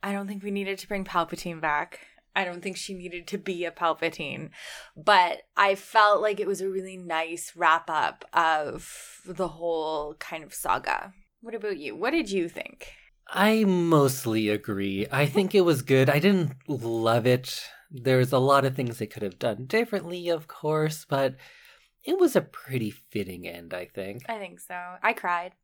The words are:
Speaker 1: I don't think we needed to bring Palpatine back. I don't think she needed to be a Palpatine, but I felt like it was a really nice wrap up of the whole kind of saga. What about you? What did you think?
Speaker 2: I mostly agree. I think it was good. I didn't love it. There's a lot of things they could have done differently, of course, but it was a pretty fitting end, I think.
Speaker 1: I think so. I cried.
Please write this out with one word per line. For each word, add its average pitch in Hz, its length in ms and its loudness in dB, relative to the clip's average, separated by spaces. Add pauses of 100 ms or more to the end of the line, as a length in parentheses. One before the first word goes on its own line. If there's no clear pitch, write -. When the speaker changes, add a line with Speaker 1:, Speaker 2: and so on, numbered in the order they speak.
Speaker 1:
I 202 120 -4
don't 202 140 -6
think 196 160 -10
we 202 80 -6
needed 196 280 -4
to - 80 -14
bring 196 160 -4
Palpatine 170 560 -4
back. 156 400 -2 (360)
I 190 100 0
don't 175 160 -8
think 185 160 -8
she - 160 -10
needed 180 340 -12
to 202 100 -8
be 180 280 -4
a 170 60 -4
Palpatine, 160 760 -4 (460)
but 180 460 4 (160)
I 196 180 4
felt 208 460 4
like 208 180 0
it 202 80 -2
was 190 140 -2
a 190 80 -4
really 190 280 -8
nice 170 580 -6
wrap 165 340 4
up 147 340 -2 (100)
of 156 920 -2
the 180 240 -4
whole 156 680 -4
kind - 280 -12
of 147 100 -20
saga. - 600 -2 (280)
What 226 120 -14
about 208 240 -6
you? 139 180 -10
What 214 160 -2
did 294 200 -2
you 185 160 -2
think? - 460 -14 (340)
Speaker 2:
I 214 380 4
mostly 143 840 4
agree. 98 600 -2
I 139 140 2
think 190 280 0
it 202 80 6
was 165 200 4
good. 135 280 4
I 143 100 4
didn't 180 340 4 (140)
love 113 600 2
it. 127 340 0 (300)
There's 127 420 2
a 135 60 6
lot 139 260 6
of 135 100 0
things 120 220 -4
they 110 100 -4
could 110 160 -12
have 95 160 -6
done 120 280 -4
differently, 180 600 -2
of 160 200 -2
course, 156 600 -2
but 135 280 0 (680)
it 370 160 0
was 339 160 4
a 185 60 4
pretty 123 500 -6
fitting 90 560 -8
end, 85 260 -12
I 90 120 -8
think. - 420 -12
Speaker 1:
I 226 100 -8
think 180 220 -14
so. - 160 -14 (260)
I 226 120 2
cried. 180 400 -4 (100)